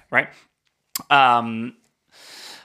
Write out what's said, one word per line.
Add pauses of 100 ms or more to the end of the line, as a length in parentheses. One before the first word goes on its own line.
Right? (840)
Um, (880)